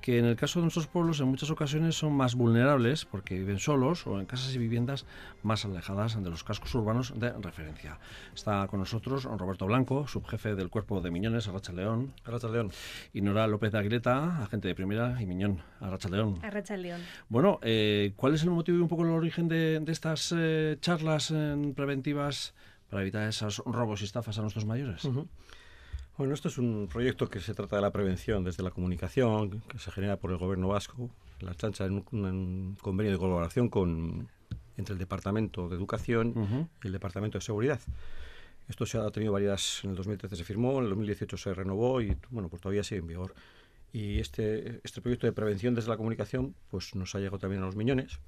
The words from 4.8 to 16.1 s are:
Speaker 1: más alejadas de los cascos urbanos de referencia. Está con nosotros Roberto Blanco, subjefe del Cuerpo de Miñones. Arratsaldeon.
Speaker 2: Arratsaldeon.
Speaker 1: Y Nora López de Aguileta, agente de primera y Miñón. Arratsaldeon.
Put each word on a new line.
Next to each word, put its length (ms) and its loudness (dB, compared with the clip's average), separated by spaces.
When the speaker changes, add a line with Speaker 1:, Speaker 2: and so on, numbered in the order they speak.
Speaker 1:
más 220 0
alejadas 580 -2
de 60 -2
los 160 -6
cascos 300 -4
urbanos 440 0
de 140 -2
referencia. 680 -10
Está 320 0
con 140 -2
nosotros 440 -2
Roberto 400 -4
Blanco, 420 2
subjefe 500 -4
del 120 -2
Cuerpo 320 -2
de 100 -2
Miñones. 380 0
Arratsaldeon. 640 -2
Speaker 2:
Arratsaldeon. 440 -2
Speaker 1:
Y 80 0
Nora 240 4
López 260 2
de 60 2
Aguileta, 640 2
agente 260 -2
de 60 0
primera 480 0
y 20 -2
Miñón. 380 0
Arratsaldeon. 640 0